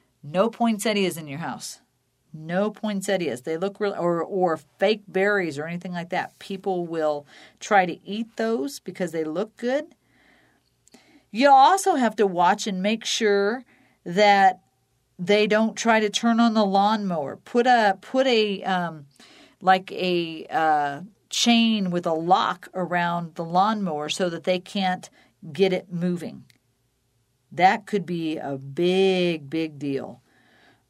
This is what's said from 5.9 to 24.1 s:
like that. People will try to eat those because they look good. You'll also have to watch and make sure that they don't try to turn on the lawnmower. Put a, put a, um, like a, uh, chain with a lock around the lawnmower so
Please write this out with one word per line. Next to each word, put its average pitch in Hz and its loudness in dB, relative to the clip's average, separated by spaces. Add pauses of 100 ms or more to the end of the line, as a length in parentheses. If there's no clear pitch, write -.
like 170 -8
that. - -6
People 185 -6
will 151 -2 (340)
try 190 4
to - -8
eat 220 -10
those 240 -4
because 175 -8
they 160 -4
look 175 -6
good. 277 -4 (1400)
You'll 269 6
also 349 6
have 220 0
to 208 4
watch 180 2
and 185 -4
make 220 -2
sure 208 0 (400)
that 196 4 (580)
they 208 2
don't 220 0
try 226 2
to 214 0
turn 226 0
on 233 4
the 214 2
lawnmower. 190 0
Put - 0
a, 220 4
put 262 0
a, 214 0
um, 170 -6 (560)
like 190 2
a, 170 -4
uh, 147 0 (280)
chain 226 2
with 175 -2
a 165 0
lock 180 0
around 175 -4
the 170 -8
lawnmower 175 -2
so 185 -2